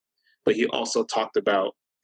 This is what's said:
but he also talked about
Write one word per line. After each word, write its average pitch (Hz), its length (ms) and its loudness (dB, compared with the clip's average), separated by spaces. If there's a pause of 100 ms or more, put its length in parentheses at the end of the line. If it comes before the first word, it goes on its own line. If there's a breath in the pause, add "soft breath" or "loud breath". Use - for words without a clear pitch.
(460)
but 110 100 4
he 110 120 2
also 120 360 -2
talked 110 340 -4
about 101 380 0 (280)